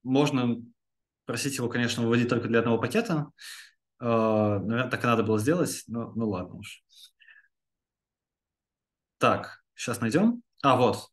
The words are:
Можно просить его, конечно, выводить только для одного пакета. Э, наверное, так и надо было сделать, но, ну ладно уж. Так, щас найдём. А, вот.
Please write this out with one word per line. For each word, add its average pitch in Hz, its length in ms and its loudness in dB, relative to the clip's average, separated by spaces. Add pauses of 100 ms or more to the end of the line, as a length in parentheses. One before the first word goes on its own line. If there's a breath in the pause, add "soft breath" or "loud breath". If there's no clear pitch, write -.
Можно 131 560 2 (680)
просить 135 320 -4
его, 120 120 -2
конечно, 120 320 -2
выводить 117 280 2
только 113 180 0
для 117 120 2
одного 113 200 2
пакета. 165 500 -2 (720 loud breath)
Э, 123 60 -10 (540)
наверное, 117 300 -2
так - 140 -4
и 127 40 2
надо 113 160 4
было 107 140 2
сделать, 143 500 0
но, 113 280 -8
ну 113 140 -2
ладно 90 260 -6
уж. - 280 -18 (2250 loud breath)
Так, 107 440 0 (120)
щас - 260 -6
найдём. 190 400 2 (220)
А, 135 120 6
вот. 120 380 0